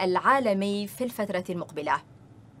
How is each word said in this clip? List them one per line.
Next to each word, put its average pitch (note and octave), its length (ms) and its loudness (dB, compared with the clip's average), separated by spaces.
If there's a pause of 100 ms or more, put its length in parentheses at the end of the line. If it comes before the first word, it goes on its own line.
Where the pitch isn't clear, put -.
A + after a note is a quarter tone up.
العالمي G3+ 840 2
في - 160 -8
الفترة G3+ 460 -4
المقبلة؟ D3+ 520 -4 (580)